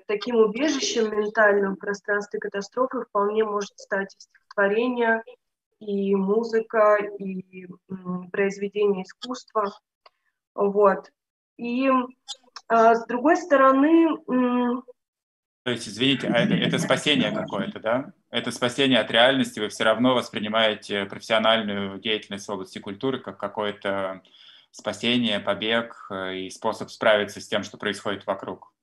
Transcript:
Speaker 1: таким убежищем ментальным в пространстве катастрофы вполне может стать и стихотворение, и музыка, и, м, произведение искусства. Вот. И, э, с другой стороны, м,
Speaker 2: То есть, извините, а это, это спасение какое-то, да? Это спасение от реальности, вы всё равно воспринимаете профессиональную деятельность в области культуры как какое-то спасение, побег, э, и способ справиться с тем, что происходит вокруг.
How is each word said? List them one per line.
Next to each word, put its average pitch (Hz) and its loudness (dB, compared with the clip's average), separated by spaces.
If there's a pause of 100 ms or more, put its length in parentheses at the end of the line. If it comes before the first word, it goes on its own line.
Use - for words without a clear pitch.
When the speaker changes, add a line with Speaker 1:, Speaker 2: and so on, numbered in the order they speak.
Speaker 1:
таким 233 -4
убежищем 233 2
ментальным 202 2
в - -10
пространстве 202 -6
катастрофы 226 -4
вполне 208 0
может 208 -6
стать 196 -6
и - -20
стихотворение, 226 0 (580)
и 202 -2
музыка, 220 2 (220)
и, 185 -12 (240)
м, 180 -8
произведение 196 -2
искусства. 220 -8 (800)
Вот. 196 2 (460)
И, 240 -2
э, 233 2
с 233 -2
другой 240 2
стороны, 294 6 (200)
м, 247 0 (800)
Speaker 2:
То 123 -2
есть, 110 -6
извините, 127 0
а 117 2
это, 117 2
это - 0
спасение 131 2
какое-то, 104 -6
да? 120 -4 (180)
Это 117 -6
спасение 127 2
от - -2
реальности, 120 4
вы 104 -2
всё 110 -4
равно 117 4
воспринимаете 107 0
профессиональную 101 0
деятельность 107 -6
в 107 -8
области 95 -10
культуры 127 -6
как 98 -14
какое-то 98 -6 (500)
спасение, 113 -2
побег, 110 -4
э, 95 -6
и 92 -8
способ - -6
справиться 104 2
с - -14
тем, 104 -2
что - -16
происходит 101 -6
вокруг. - -8 (100)